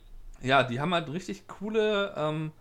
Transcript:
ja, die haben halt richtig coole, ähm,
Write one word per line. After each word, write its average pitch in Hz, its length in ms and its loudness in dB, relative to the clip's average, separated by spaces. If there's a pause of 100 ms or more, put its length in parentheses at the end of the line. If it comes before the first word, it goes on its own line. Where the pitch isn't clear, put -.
(420)
ja, 131 200 6
die 120 180 -2
haben 175 140 0
halt 156 180 0
richtig 190 340 -8
coole, 214 720 0
ähm, 156 440 -2